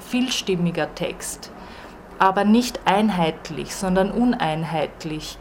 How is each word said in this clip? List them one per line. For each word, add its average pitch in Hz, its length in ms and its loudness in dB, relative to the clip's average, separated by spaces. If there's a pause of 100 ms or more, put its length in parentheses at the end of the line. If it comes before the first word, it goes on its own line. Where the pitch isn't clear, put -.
vielstimmiger 175 920 -2
Text, - 540 -8 (680)
aber 190 260 4
nicht 226 400 4
einheitlich, 180 920 0
sondern 190 380 2
uneinheitlich, 160 1300 -2